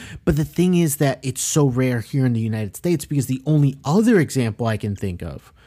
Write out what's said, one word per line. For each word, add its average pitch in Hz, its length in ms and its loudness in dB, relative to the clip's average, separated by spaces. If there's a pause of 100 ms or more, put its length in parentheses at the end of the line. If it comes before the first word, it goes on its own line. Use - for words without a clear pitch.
(260)
But 151 100 2
the 156 80 0
thing 180 300 0
is 170 240 2
that 139 240 0
it's 127 200 -6
so 147 260 2
rare 127 340 0
here 131 240 -2
in 123 80 2
the 113 80 0
United 110 340 -4
States 175 300 -2
because 139 220 -2
the 127 180 -2
only 143 400 2
other 208 340 4
example 120 460 -2
I 110 120 0
can 101 180 -4
think 92 260 -6
of 80 320 -12 (140)